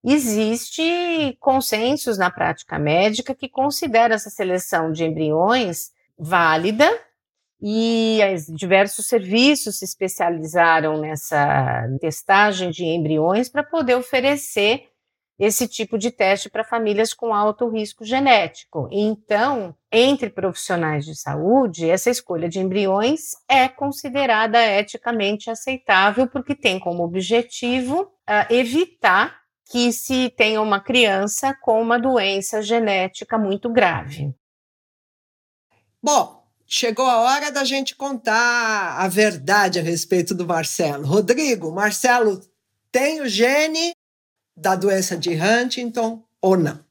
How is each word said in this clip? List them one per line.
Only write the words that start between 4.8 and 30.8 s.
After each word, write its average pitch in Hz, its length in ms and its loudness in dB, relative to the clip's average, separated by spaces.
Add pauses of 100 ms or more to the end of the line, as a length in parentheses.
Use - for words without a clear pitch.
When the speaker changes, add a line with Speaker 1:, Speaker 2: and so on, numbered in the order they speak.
Speaker 1:
de 160 140 -2
embriões 160 880 0 (280)
válida 170 720 2 (720)
e 220 640 0
as, 185 240 0
diversos 190 600 0
serviços 233 720 2
se 190 60 -10
especializaram 165 1120 0
nessa 143 880 -2 (140)
testagem 185 720 2
de 175 140 -8
embriões 165 680 0
pra 285 120 -2
poder 285 340 0
oferecer 254 920 0 (500)
esse 214 300 0
tipo 220 280 -6
de 214 140 -2
teste 196 400 0
pra 220 140 -4
famílias 220 500 -2
com 226 180 -6
alto 214 360 0
risco 220 360 -8
genético. 214 840 0
Então, 214 840 -2 (160)
entre 247 380 2
profissionais 170 760 -4
de 156 100 -12
saúde, 165 760 0
essa 185 220 2
escolha 175 380 -4
de 170 100 -6
embriões 196 800 0 (120)
é 262 200 4
considerada 254 920 0
eticamente 208 880 -2
aceitável 226 760 0
porque 269 300 -6
tem 190 240 -2
como 175 240 -4
objetivo, 240 1080 -2 (140)
ah, 208 240 0
evitar 240 880 0 (320)
que 240 220 0
se 254 380 -2
tenha 220 300 0
uma 202 200 0